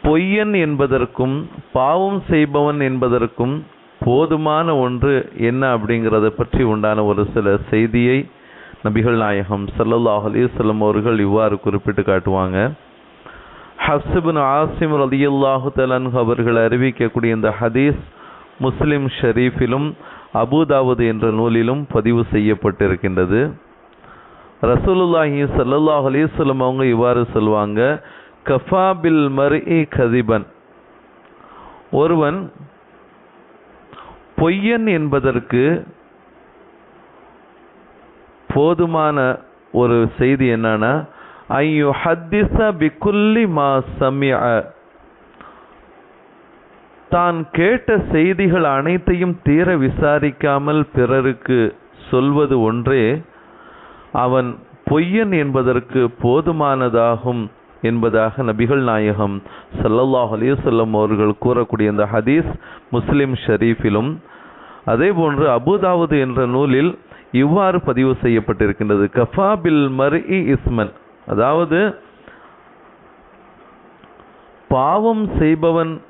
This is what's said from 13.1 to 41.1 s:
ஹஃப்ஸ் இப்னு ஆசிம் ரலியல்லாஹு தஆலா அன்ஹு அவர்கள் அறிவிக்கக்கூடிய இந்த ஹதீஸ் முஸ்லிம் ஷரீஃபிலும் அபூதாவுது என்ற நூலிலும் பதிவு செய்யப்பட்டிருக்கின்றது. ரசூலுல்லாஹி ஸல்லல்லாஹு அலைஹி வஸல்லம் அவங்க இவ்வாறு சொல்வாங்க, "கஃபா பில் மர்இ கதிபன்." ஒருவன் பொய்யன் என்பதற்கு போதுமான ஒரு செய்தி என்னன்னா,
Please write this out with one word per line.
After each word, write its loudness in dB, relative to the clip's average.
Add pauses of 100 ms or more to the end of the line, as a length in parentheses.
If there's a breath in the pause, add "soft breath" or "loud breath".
ஹஃப்ஸ் -2
இப்னு 0
ஆசிம் 0
ரலியல்லாஹு 0 (100)
தஆலா 0
அன்ஹு -4
அவர்கள் 0
அறிவிக்கக்கூடிய 0
இந்த 0
ஹதீஸ் 0 (600 loud breath)
முஸ்லிம் -2
ஷரீஃபிலும் 0 (420 loud breath)
அபூதாவுது 2
என்ற 0
நூலிலும் 0
பதிவு 0
செய்யப்பட்டிருக்கின்றது. 0 (1120 loud breath)
ரசூலுல்லாஹி 0 (140)
ஸல்லல்லாஹு 2
அலைஹி 0
வஸல்லம் -2
அவங்க 0
இவ்வாறு 2
சொல்வாங்க, 0 (420 loud breath)
"கஃபா 0
பில் 2
மர்இ 0 (100)
கதிபன்." 0 (1400 loud breath)
ஒருவன் 0 (1800 loud breath)
பொய்யன் 0
என்பதற்கு 0 (2500)
போதுமான 2 (340)
ஒரு 4
செய்தி 2
என்னன்னா, 0 (440 loud breath)